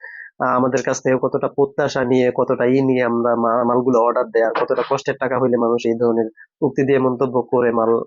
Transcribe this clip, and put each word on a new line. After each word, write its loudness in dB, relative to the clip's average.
আহ, -2
আমাদের 0
কাছ -4
থেকে 0
কতটা -2
প্রত্যাশা -2
নিয়ে, 2
কতটা 0
ই 4
নিয়ে 2
আমরা 0
মা-, 0
মালগুলো 2
অর্ডার 0
দেয়, 2
আর 0
কতটা -2
কষ্টের -4
টাকা -2
হইলে 0
মানুষ 0
এই 0
ধরনের 0
উক্তি -2
দিয়ে 2
মন্তব্য 0
করে 0
মাল 0